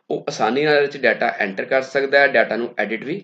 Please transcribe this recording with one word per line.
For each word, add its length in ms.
ਉਹ 180
ਆਸਾਨੀ 360
ਨਾਲ 120
ਇਹਦੇ 120
'ਚ 100
ਡਾਟਾ 300
ਐਂਟਰ 380
ਕਰ 160
ਸਕਦਾ 380
ਹੈ, 80
ਡਾਟਾ 280
ਨੂੰ 240
ਐਡਿਟ 240
ਵੀ 200